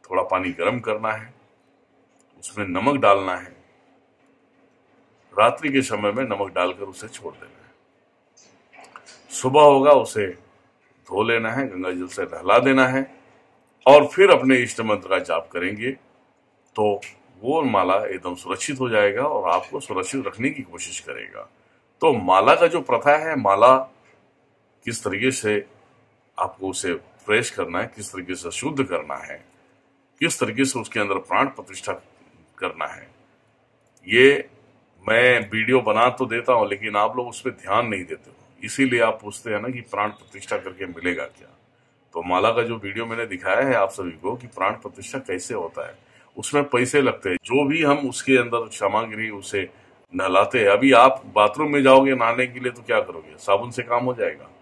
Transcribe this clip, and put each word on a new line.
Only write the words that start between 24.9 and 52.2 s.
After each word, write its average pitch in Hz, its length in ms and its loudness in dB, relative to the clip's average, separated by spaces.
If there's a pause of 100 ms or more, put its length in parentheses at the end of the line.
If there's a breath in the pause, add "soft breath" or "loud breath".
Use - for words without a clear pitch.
तरीके 107 260 -2
से 107 360 -4 (720)
आपको - 320 -6
उसे 90 240 -6
फ्रेश - 560 -4
करना 87 300 -6
है, 117 60 -6 (100)
किस 104 160 -16
तरीके 92 220 -10
से 87 160 -10
शुद्ध 139 340 -6
करना 76 320 -6
है, - 280 -16 (760)
किस 160 200 -4
तरीके 123 240 -2
से 131 140 -6
उसके 110 220 -8
अंदर 98 140 -2
प्राण 95 320 -2
प्रतिष्ठा 98 460 -12 (680)
करना 82 280 -6
है, - 240 -16 (960)
ये 131 420 4 (600)
मैं 117 420 2
वीडियो 113 300 2
बना 110 300 2
तो 123 160 -6
देता 117 260 -2
हूँ, 107 160 2
लेकिन 104 280 -6
आप 113 200 0
लोग 123 120 -6
उस 117 120 -16
पर 127 100 -6
ध्यान 110 360 -2
नहीं 95 180 -8
देते 80 260 -16
हो, - 60 -20 (280)
इसीलिए 123 360 -2
आप 113 220 0
पूछते 104 280 -14
हैं 104 100 -4
ना 117 80 -8
कि 123 120 -10
प्राण 104 280 -4
प्रतिष्ठा - 480 -12
करके 92 300 -12
मिलेगा 85 380 -8
क्या। - 240 -20 (640)
तो 85 80 -8
माला 92 280 0
का 117 120 -2
जो 117 140 -6
वीडियो 104 300 -10
मैंने 113 200 -8
दिखाया 98 340 -4
है 135 140 0
आप 98 160 2
सभी 90 200 -10
को 92 260 -10
कि 123 100 -18
प्राण 95 260 -4
प्रतिष्ठा 101 460 -14
कैसे 98 360 -10
होता 80 340 -10
है, - 80 -20 (400 soft breath)
उसमें 143 280 -2
पैसे 135 380 0
लगते 110 280 -2
हैं, 90 60 -2
जो 135 280 -2
भी 156 180 -2
हम 143 260 0
उसके 131 280 0
अंदर 117 320 -2
सामग्री 107 640 -4
उसे 98 400 -8 (440 soft breath)
नहलाते 95 460 2
हैं। 101 60 4
अभी 113 260 6
आप 127 340 8
बाथरूम 139 460 0
में 143 100 2
जाओगे 135 320 8
नहाने 120 320 -2